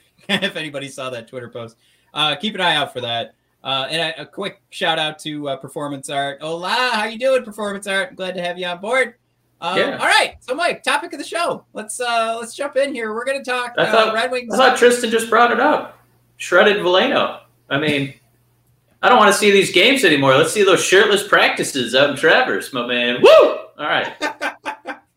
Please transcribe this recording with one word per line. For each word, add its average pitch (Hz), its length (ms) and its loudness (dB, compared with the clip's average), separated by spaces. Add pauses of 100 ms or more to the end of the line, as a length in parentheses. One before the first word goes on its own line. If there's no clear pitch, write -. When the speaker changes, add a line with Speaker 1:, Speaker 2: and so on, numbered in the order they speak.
Speaker 1:
<laughs> - 260 -18
if 196 260 -2
anybody 139 340 -10
saw 131 220 -10
that 117 160 -12
Twitter 120 220 -14
post, 117 280 -14 (360)
uh, 147 220 -2
keep 214 180 -6
an 185 80 -6
eye 165 140 2
out 139 180 -2
for 123 80 -8
that. 117 320 -6 (300)
Uh, 135 260 -4
and 156 100 -4
a, 160 220 -6
a 143 60 -14
quick - 420 -12
shout 160 300 -2
out 156 180 -4
to, 147 320 -8
uh, 135 80 -6
Performance 143 520 -10
Art. 139 320 -6
Hola, 185 520 -4
how 214 120 -2
you 226 120 -10
doing, 254 260 0
Performance 208 440 -8
Art? 190 220 -2
I'm - 60 -20
glad 185 200 -8
to 180 60 -6
have 175 180 -6
you 180 80 -6
on 175 120 -8
board. 233 360 -2 (440)
Um, 180 200 -4
Speaker 2:
Yeah. - 180 -2
Speaker 1:
all 254 80 -4
right, 370 360 2
so 254 120 -10
Mike, 302 300 -4
topic 294 300 -2
of 285 60 -12
the - 60 -12
show. 294 480 -6
Let's, 214 260 -12
uh, 233 400 -2
let's 226 140 -12
jump 285 220 -8
in 277 180 0
here. 226 200 -6
We're 233 120 -6
gonna 269 180 -4
talk, 247 340 -6
Speaker 2:
I 165 80 2
Speaker 1:
uh, 165 60 -2
Speaker 2:
thought, 220 220 2
Speaker 1:
Red 240 180 -2
Wings. 240 220 -6
Speaker 2:
I 202 40 0
thought 254 200 4
Tristan 240 320 4
just 226 220 0
brought 233 200 4
it 220 80 0
up. - 380 0 (400)
Shredded 202 400 4
Veleno. 180 600 0 (300)
I 143 100 -2
mean, 143 340 -2 (880)
I 190 80 2
don't 294 80 6
wanna 311 160 6
see 208 160 2
these 196 220 4
games 233 320 4
anymore. 139 320 4
Let's 156 160 4
see 208 120 2
those 185 200 4
shirtless 202 440 2
practices 160 680 0
out 143 160 4
in 135 60 -6
Traverse, 160 560 0
my 120 120 -4
man. 120 360 -2
Woo! 440 80 10
All - 400 6 (100)
right. 147 400 -4
Speaker 1:
<laughs> - 360 -8 (600)